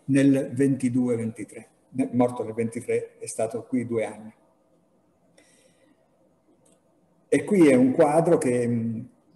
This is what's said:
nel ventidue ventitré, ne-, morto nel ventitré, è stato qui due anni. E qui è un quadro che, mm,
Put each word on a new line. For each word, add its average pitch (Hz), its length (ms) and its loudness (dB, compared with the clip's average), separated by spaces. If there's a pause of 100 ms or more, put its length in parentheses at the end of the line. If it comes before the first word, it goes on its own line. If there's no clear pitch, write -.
nel 139 480 2
ventidue 123 640 0
ventitré, 110 520 -10 (240)
ne-, 131 220 -4
morto 123 300 0
nel 110 100 -8
ventitré, 113 640 -6
è - 60 -16
stato - 380 -6
qui 123 220 -4
due 110 200 -4
anni. 107 280 -14 (3000)
E - 180 0
qui 185 220 6
è 135 80 6
un 127 160 4
quadro 160 460 4
che, 123 300 0
mm, 117 320 -4 (360)